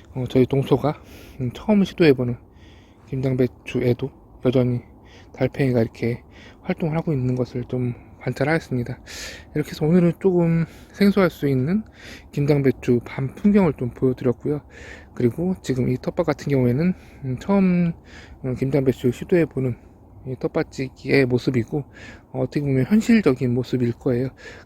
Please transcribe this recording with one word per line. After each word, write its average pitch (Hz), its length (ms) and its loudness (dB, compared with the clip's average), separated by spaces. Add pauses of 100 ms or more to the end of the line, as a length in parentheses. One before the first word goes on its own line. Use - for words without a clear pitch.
(160)
어, 127 120 -6
저희 127 180 4
동서가, 139 540 0 (400)
음, 123 140 -6
처음 208 300 2
시도해보는 127 540 2 (680)
김장배추에도 127 1000 0 (360)
여전히 123 360 2 (520)
달팽이가 127 480 0
이렇게 117 420 -4 (380)
활동을 165 360 -4
하고 165 160 -4
있는 127 220 -2
것을 123 300 -4
좀 123 280 -4 (280)
관찰하였습니다. 131 800 -4 (560)
이렇게 151 160 -4
해서 - 140 -6
오늘은 170 340 4
조금 170 460 2 (260)
생소할 196 380 2
수 - 180 -4
있는 143 360 0 (480)
김장배추 139 720 2
밤 - 300 -6
풍경을 202 380 4
좀 120 180 -6
보여드렸고요. 131 680 -2 (520)
그리고 165 480 -2
지금 127 280 -2
이 127 80 0
텃밭 170 280 -4
같은 147 260 -4
경우에는, 135 420 2 (320)
음, 127 140 -6
처음, 180 540 2 (500)
음, 127 120 -4
김장배추 135 560 0
시도해보는 139 640 -2 (500)
이 131 100 -8
텃밭지기의 139 880 -2
모습이고, 123 520 0 (540)
어, 131 80 -6
어떻게 131 180 -4
보면 135 260 0
현실적인 196 680 2
모습일 123 400 -2
거예요. 131 360 -2 (360)